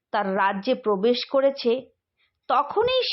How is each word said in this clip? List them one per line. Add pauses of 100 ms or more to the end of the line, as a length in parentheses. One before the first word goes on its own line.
(120)
তার
রাজ্যে
প্রবেশ
করেছে, (680)
তখনই (120)